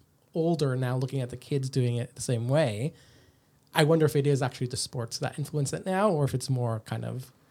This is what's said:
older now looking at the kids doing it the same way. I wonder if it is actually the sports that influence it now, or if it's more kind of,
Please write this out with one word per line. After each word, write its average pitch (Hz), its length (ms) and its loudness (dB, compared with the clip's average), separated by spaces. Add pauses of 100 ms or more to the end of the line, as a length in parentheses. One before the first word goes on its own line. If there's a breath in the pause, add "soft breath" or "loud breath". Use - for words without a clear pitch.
(360)
older 160 400 2
now 127 220 0
looking 135 240 -2
at 123 100 -6
the 123 60 -12
kids 135 300 -2
doing 123 280 0
it 120 180 -6
the - 80 -12
same 117 260 -2
way. 131 460 0 (800 soft breath)
I 160 100 6
wonder 160 220 6
if 147 100 2
it 139 120 2
is 139 160 2
actually 127 240 -4
the 120 100 -6
sports - 400 -6
that - 220 -6
influence 143 340 -2
it - 120 -6
now, 190 260 2
or 147 140 2
if 131 100 -2
it's 120 140 -4
more 120 360 0
kind 117 200 -6
of, 120 260 -8 (200 soft breath)